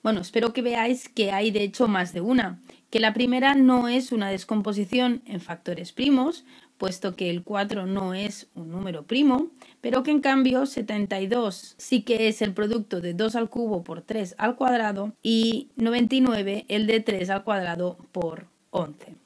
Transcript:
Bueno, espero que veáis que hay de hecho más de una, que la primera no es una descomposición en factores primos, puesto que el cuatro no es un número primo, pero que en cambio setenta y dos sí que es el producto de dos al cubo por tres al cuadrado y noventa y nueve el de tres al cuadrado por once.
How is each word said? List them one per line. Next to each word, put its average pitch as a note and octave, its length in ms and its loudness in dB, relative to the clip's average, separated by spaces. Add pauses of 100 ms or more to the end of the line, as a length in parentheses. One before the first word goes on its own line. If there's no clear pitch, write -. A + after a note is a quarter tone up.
Bueno, A3 180 2
espero A3+ 300 0
que A#3+ 120 -4
veáis A#3+ 460 0
que G3 220 0
hay G#3 200 0
de G#3 100 0
hecho G3+ 260 0
más F#3 240 0
de F3 100 -6
una, G#3 380 0 (300)
que A3 100 0
la A3 140 2
primera B3 400 2
no B3+ 340 6
es B3+ 240 0
una G3+ 180 0
descomposición G#3 960 0
en G3 140 -8
factores F3 520 -10
primos, C4+ 520 2 (360)
puesto F#3 360 -4
que F3+ 140 -2
el F3 140 -4
cuatro G3+ 420 -4
no F#3+ 300 -2
es G#3 400 -8
un E3 160 -12
número F3 320 -8
primo, C4+ 480 2 (280)
pero B3+ 220 0
que C#4 80 -4
en D4+ 100 4
cambio C4 460 2
setenta G#3 560 -4
y G3 60 -2
dos A3 500 -4
sí B3 240 0
que A3+ 260 2
es G#3+ 140 0
el G3+ 120 -2
producto G#3+ 460 -2
de F3 140 -6
dos A3 220 -2
al A3+ 160 -2
cubo G#3+ 320 -2
por E3 180 -12
tres G#3 380 -6
al A3+ 160 0
cuadrado G#3+ 680 0
y A3+ 540 2
noventa A#3+ 400 2
y C4 60 6
nueve G#3 460 0
el G#3 200 0
de A3+ 140 4
tres F#3+ 280 -2
al G3 140 -2
cuadrado F3+ 540 -2 (140)
por E3+ 360 -6 (240)
once. E3 440 -6 (100)